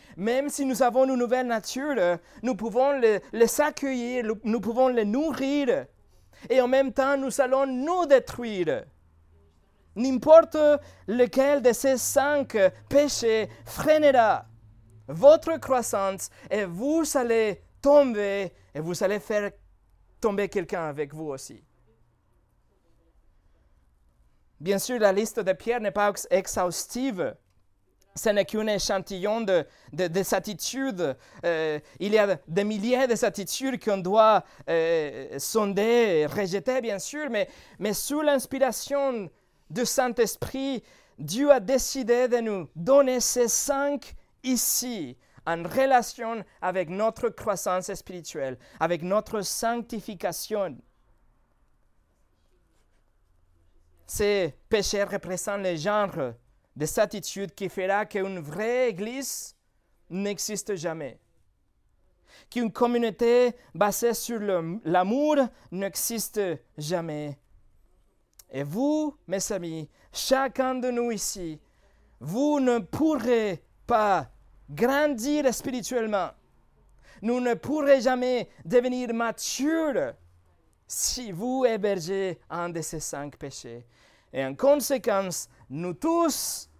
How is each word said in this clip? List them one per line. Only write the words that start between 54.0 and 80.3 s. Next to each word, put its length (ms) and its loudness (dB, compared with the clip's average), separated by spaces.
Ces 460 0
péchés 340 0
représentent 600 -6
le 120 -2
genre 580 -2
de 220 -2
attitude 540 -4
qui 140 -8
fera 380 -2
qu'une 340 -6
vraie 500 -2
église 640 -8
n'existe 640 -6
jamais, 440 -8
qu'une 220 -2
communauté 800 2
basée 400 0
sur 260 -6
le, 460 -4
l'amour 500 2
n'existe 680 -6
jamais. 600 -6
Et 140 -6
vous, 540 -2
mes 240 -4
amis, 380 -8
chacun 640 0
de 140 -4
nous 220 -2
ici, 480 -8
vous 400 0
ne 180 2
pourrez 800 0
pas 440 2
grandir 840 0
spirituellement. 760 -4
Nous 200 0
ne 140 0
pourrez 440 4
jamais 480 0
devenir 500 0
matures 1000 -2